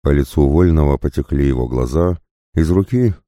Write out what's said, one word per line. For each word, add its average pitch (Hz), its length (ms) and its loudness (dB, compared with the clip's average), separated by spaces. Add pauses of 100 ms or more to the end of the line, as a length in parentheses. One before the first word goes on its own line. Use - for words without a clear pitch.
По - 60 0
лицу 71 400 0
вольного 78 480 2
потекли 71 500 -4
его 62 200 -2
глаза, 67 520 -2 (340)
из 80 160 0
руки, 101 440 0 (140)